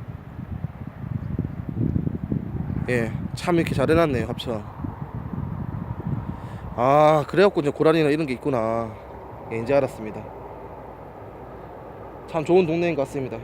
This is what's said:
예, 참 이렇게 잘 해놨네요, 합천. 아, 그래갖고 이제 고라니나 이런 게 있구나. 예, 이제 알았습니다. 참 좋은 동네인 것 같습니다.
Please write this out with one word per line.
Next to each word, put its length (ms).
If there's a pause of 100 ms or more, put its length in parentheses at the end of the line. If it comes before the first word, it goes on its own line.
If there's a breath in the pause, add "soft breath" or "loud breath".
(3000)
예, 240 (220)
참 220
이렇게 180
잘 160
해놨네요, 360
합천. 380 (2000 loud breath)
아, 520
그래갖고 320
이제 100
고라니나 380
이런 180
게 60
있구나. 600 (580)
예, 60
이제 160
알았습니다. 480 (2000)
참 180
좋은 220
동네인 280
것 80
같습니다. 420